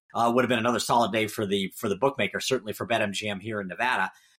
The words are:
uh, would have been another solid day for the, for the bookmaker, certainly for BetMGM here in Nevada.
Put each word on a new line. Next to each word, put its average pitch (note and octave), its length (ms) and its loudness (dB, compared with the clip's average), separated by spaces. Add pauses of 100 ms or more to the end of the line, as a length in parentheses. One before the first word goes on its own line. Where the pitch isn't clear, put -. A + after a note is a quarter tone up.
(140)
uh, A#2 200 4
would B2+ 100 6
have A#2 40 0
been A#2+ 100 2
another A#2 200 2
solid A#2+ 340 2
day A2 140 2
for G#2+ 200 -4
the, F#2+ 300 -2
for A2+ 120 -4
the G2 80 0
bookmaker, G#2 440 0
certainly A2+ 320 -2
for G2 140 -6
BetMGM G#2 540 -2
here G#2+ 200 -6
in G2 80 -8
Nevada. G2+ 420 -2 (300)